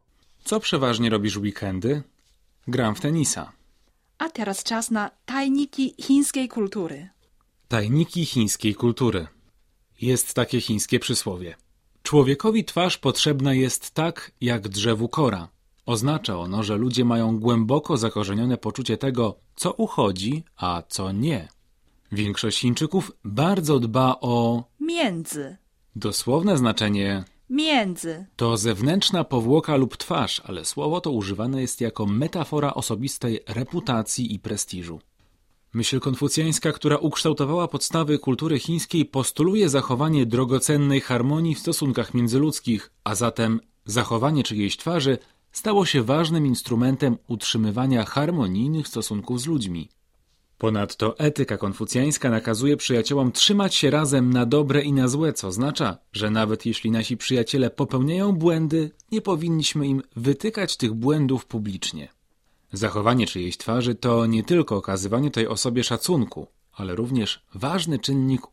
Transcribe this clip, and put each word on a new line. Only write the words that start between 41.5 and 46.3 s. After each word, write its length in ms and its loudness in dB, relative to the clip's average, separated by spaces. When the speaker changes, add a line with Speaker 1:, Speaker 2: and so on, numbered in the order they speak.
Speaker 1:
w 40 -8
stosunkach 540 -2
międzyludzkich, 800 0
a 120 -4
zatem 440 0
zachowanie 580 0
czyjejś 340 -2
twarzy 400 0
stało 340 0
się 180 2
ważnym 440 2